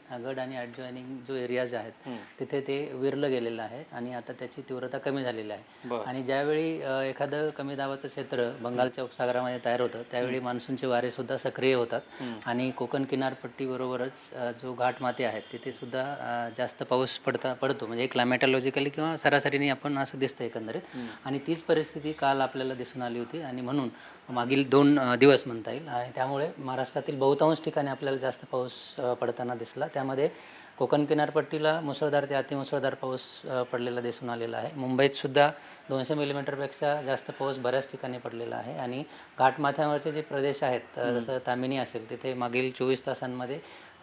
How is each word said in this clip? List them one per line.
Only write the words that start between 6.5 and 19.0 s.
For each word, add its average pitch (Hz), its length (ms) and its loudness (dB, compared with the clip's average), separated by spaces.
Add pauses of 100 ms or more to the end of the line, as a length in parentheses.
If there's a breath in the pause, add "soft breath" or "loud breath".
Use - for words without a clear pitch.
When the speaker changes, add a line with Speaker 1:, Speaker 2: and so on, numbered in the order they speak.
Speaker 1:
अ, 135 200 0
एखादं 147 480 -2
कमी 139 260 -6
दाबाचं 139 320 -4
क्षेत्र 120 540 -2
बंगालच्या 123 420 0
उपसागरामध्ये 123 600 -2
तयार 120 160 2
होतं, 117 200 -2 (100)
त्यावेळी 123 220 0
Speaker 2:
हम्म. 127 120 -2
Speaker 1:
मान्सूनचे 123 420 -4
वारेसुद्धा 123 500 0
सक्रिय 131 360 2
होतात 117 280 2 (180)
Speaker 2:
हम्म. 123 140 -6 (120)
Speaker 1:
आणि 123 260 0
कोकण 127 320 -2
किनारपट्टीबरोबरच, 131 1300 -4
अ, 123 180 -2
जो 123 220 -8
घाटमाती 123 500 0
आहेत, 107 180 0 (120)
तिथेसुद्धा, 127 480 -6
अ, 120 560 -4
जास्त 123 260 -4
पाऊस 127 340 2
पडता, 127 360 0
पडतो. 131 340 0
म्हणजे 117 280 0
climatologically 131 720 4
किंवा 156 280 0